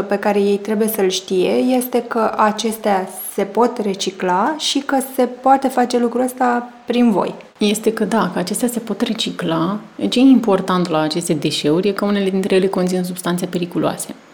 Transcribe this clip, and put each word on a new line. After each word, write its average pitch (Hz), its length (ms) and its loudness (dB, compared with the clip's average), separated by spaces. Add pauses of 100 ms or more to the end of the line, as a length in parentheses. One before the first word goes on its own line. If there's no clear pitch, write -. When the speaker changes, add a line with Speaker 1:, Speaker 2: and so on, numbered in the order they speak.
Speaker 1:
pe 202 80 0
care 202 240 0
ei 202 180 2
trebuie 214 300 -2
să-l 208 220 0
știe 185 400 -2
este 247 580 0
că 220 300 0
acestea 208 720 0 (260)
se 202 100 -2
pot 240 340 0
recicla 196 800 -2
și - 220 -2
că 277 180 -2 (180)
se 247 120 2 (140)
poate 262 260 4
face 247 320 0
lucrul 240 240 0
ăsta 247 460 -2 (160)
prin 240 260 4
voi. 180 220 0 (240)
Speaker 2:
Este 208 360 0
că 226 100 -2
da, 196 300 0
că - 60 -4
acestea 196 280 -2
se 233 120 -2
pot 208 220 -6
recicla. 175 760 -2 (180)
Deci 202 160 -2
ce 240 80 0
e 247 40 6
important 185 680 4
la 156 100 2
aceste 156 340 0
deșeuri 156 540 0
e 202 40 0
că 202 140 -2
unele 202 240 0
dintre 190 260 0
ele 190 120 4
conțin 180 360 0
substanțe 180 420 -4
periculoase. 170 680 -4 (180)